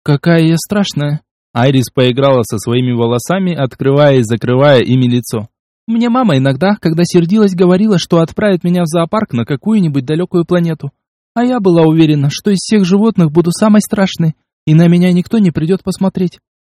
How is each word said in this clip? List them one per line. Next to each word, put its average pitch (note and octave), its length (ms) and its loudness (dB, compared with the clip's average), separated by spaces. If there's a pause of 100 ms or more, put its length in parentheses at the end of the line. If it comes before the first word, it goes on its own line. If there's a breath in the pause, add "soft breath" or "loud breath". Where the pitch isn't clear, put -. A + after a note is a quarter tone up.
«Какая E3 400 0
я E3 140 2
страшная!» D3+ 640 -4 (320)
Айрис C3 400 0
поиграла B2+ 500 2
со A2 140 -6
своими B2 340 -2
волосами, B2 640 -2
открывая C#3 640 2
и A#2+ 40 2
закрывая B2 580 2
ими B2+ 260 0
лицо. A#2+ 420 -4 (380)
«Мне A#3 220 -2
мама A3+ 280 0
иногда, C#3 420 0
когда E3 240 -2
сердилась, F#3 520 2
говорила, F#3 420 2
что E3+ 220 0
отправит F3+ 440 -2
меня F3 200 0
в E3 40 -2
зоопарк F3 460 -4
на A#2 120 -4
какую-нибудь D3+ 600 -2
далекую E3 400 -4
планету. E3 460 -4 (420)
А A#3 100 -2
я B3 160 -2
была F3 240 4
уверена, D#3 480 2
что - 200 -4
из F#3 80 0
всех G#3 260 0
животных F#3+ 460 0
буду E3+ 200 0
самой G#3+ 300 2
страшной, F#3 540 -2 (300)
и D#3 80 2
на E3 140 6
меня F3 240 2
никто F3+ 280 0
не F#3 120 2
придет E3 320 -4
посмотреть». F#3 560 -4 (300)